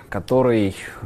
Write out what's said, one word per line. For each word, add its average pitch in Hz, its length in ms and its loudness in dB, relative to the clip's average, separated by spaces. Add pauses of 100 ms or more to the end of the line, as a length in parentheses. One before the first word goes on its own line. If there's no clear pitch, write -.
который 113 680 2 (300)